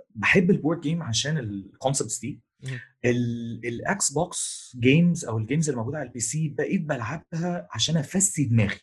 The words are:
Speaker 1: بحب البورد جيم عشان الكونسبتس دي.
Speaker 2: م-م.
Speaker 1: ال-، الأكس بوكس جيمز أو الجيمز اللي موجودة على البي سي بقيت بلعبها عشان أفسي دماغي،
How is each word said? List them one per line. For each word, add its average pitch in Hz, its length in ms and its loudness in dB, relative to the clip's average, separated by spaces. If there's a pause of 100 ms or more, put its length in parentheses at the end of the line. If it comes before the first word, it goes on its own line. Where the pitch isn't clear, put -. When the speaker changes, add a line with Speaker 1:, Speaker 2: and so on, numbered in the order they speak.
(140)
Speaker 1:
بحب 175 360 4
البورد 165 300 2
جيم 165 220 -2
عشان 131 360 -2
الكونسبتس 110 800 -4
دي. 135 220 -8 (200)
Speaker 2:
م-م. 131 180 -10 (260)
Speaker 1:
ال-، 117 600 0
الأكس 123 480 -2
بوكس - 680 -4
جيمز 160 440 6
أو 113 140 -2
الجيمز 143 300 0
اللي 127 120 -2
موجودة 139 180 -4
على 139 100 -6
البي 120 120 -10
سي 156 280 -2
بقيت 147 340 -2
بلعبها 160 880 -4
عشان 151 260 0
أفسي 151 480 0
دماغي، 110 380 2